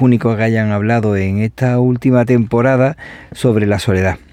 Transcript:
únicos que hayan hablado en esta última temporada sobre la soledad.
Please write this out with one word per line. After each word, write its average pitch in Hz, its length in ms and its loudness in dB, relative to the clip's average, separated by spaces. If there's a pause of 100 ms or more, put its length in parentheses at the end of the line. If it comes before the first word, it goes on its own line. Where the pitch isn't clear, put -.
únicos 120 360 2
que 107 60 -4
hayan 110 300 0
hablado 107 440 0
en 95 220 -2
esta 123 400 -2
última 127 460 2
temporada 123 720 0 (340)
sobre 107 340 0
la 101 140 0
soledad. 92 400 -2 (140)